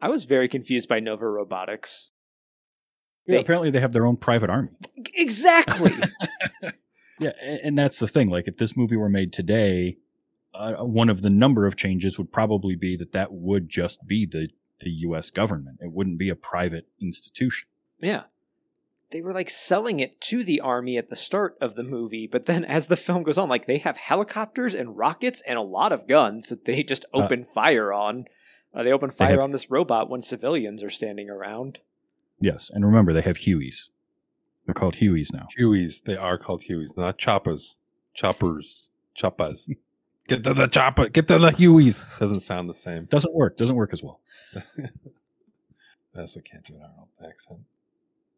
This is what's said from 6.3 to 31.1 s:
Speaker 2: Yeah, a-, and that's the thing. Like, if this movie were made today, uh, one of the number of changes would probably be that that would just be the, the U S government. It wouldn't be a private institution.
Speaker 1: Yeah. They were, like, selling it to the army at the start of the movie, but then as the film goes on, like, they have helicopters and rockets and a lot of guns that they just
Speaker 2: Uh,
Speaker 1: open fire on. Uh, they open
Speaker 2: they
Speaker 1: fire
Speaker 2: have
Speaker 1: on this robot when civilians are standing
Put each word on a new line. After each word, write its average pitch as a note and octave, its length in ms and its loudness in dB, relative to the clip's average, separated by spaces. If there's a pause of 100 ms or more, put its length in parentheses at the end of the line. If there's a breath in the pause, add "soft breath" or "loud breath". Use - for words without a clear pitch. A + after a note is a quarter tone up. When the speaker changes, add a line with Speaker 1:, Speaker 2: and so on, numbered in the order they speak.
Speaker 2:
Yeah, D3 120 -4 (100)
a-, C#3 240 -8
and D3 100 0
that's C#3+ 220 2
the A2 100 -2
thing. A#2+ 220 4
Like, F2+ 180 -2
if F#2 100 -10
this A2+ 200 -2
movie A#2 180 0
were G#2+ 140 0
made F#2+ 240 0
today, F#2 640 0 (560)
uh, G#2+ 200 -8 (120)
one A2+ 240 4
of F#2+ 140 0
the G2+ 80 4
number A2 340 4
of G2 100 0
changes F#2 440 -2
would F2 120 -8
probably G2+ 440 0
be F2+ 220 -4
that E2 160 -10
that F#2+ 180 -4
would F2+ 380 -2
just - 360 -4
be G2+ 220 -2
the, D#2+ 220 -6 (320)
the F2 100 -6
U E2 240 -4
S D#2 160 -8
government. D2+ 500 -4
It E2+ 100 -12
wouldn't F#2 280 -4
be F#2+ 100 -2
a E2+ 60 -4
private F2 500 -6 (160)
institution. - 680 -6 (320)
Speaker 1:
Yeah. F#3 260 -4 (840)
They E3 140 -12
were, F#3 100 -8
like, F#3 160 -8
selling G3+ 500 -2
it - 220 -4
to A#3+ 220 -4
the E3+ 180 0
army B2 340 -4
at A#2 140 -4
the A#2 60 -12
start - 440 -4
of A#2 140 -4
the A#2+ 80 -10
movie, A2+ 460 -8
but B2+ 180 -4
then E3+ 180 0
as D3+ 220 -2
the E3+ 100 2
film F3 280 -4
goes D3+ 160 0
on, F3+ 100 0
like, B2 160 0
they C#3 140 0
have - 180 -4
helicopters G#3+ 800 -4
and A#2+ 200 -8
rockets D#3 520 -2
and B2 100 -2
a A2 60 -2
lot G2 280 0
of B2+ 140 -4
guns A2+ 440 2
that - 160 -10
they C3+ 180 -2
just - 280 -4
Speaker 2:
Uh, C3 120 2
Speaker 1:
open B2 200 0
fire A2+ 480 2
on. G#2 340 -4 (500 soft breath)
Uh, A#2 80 -4
they B2 80 2
open C3+ 180 0
Speaker 2:
they - 60 -16
Speaker 1:
fire C#3 160 4
Speaker 2:
have C3+ 100 4
Speaker 1:
on C#3 80 -2
this C3+ 220 -6
robot B2+ 360 0
when B2 140 -8
civilians A2+ 600 -6
are G2 80 -10
standing G#2 400 -10